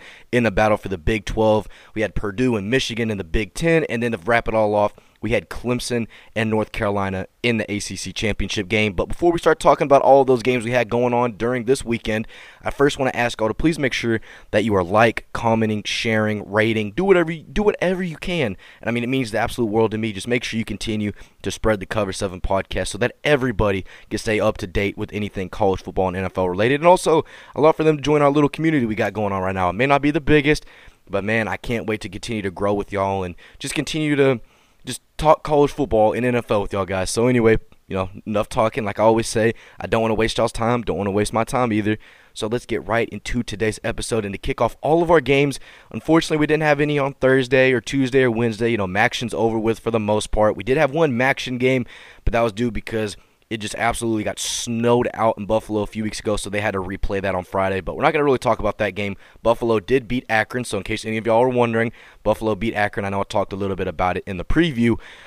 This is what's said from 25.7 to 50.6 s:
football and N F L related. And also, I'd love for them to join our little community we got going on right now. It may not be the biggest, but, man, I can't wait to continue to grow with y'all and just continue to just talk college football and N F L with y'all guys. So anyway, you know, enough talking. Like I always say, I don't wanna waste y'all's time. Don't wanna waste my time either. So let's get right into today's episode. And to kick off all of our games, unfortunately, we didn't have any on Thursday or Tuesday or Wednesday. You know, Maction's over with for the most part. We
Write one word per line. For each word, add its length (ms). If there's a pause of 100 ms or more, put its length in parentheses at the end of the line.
football 240
and 100
N 80
F 140
L 100
related. 320
And 60
also, 380 (300)
I'd 60
love 140
for 80
them 140
to 40
join 220
our 80
little 180
community 380
we 80
got 180
going 200
on 100
right 100
now. 160
It 40
may 120
not 160
be 80
the 100
biggest, 460 (420)
but, 160
man, 240
I 100
can't 280
wait 160
to 80
continue 320
to 80
grow 240
with 180
y'all 320
and 120 (240)
just 160
continue 400
to 260 (420)
just 160 (160)
talk 280
college 260
football 420
and 140
N 80
F 160
L 140
with 100
y'all 120
guys. 260
So 160
anyway, 300 (300)
you 80
know, 140 (160)
enough 240
talking. 340
Like 160
I 40
always 240
say, 260 (260)
I 60
don't 160
wanna 140
waste 240
y'all's 120
time. 300
Don't 160
wanna 140
waste 220
my 100
time 280
either. 280 (340)
So 140
let's 180
get 220
right 220
into 340
today's 400
episode. 420
And 80
to 60
kick 200
off 220
all 220
of 80
our 100
games, 380 (320)
unfortunately, 460
we 100
didn't 160
have 180
any 160
on 160
Thursday 600
or 80
Tuesday 420
or 80
Wednesday. 400
You 60
know, 100
Maction's 480
over 240
with 180
for 140
the 80
most 320
part. 240
We 80